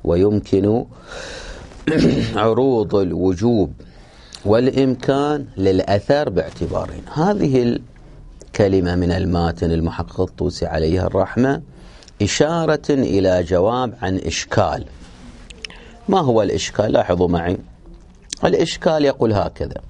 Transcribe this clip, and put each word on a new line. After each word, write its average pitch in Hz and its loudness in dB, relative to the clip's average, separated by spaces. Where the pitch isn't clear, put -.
"ويمكن 101 2
<clears throat> - 0
عروض 110 2
الوجوب 92 2
والإمكان 131 2
للأثر 101 2
باعتبارين". 85 -4
هذه 135 2
الكلمة 95 2
من 87 2
الماتن 85 0
المحقق 82 -4
الطوسي 104 -4
عليه 80 0
الرحمة 117 0
إشارة 156 0
إلى 95 2
جواب 104 0
عن 95 -2
إشكال. - -2
ما 196 4
هو 123 4
الإشكال؟ - -2
لاحظوا 90 2
معي، 87 0
الإشكال 160 0
يقول 127 2
هكذا 85 -4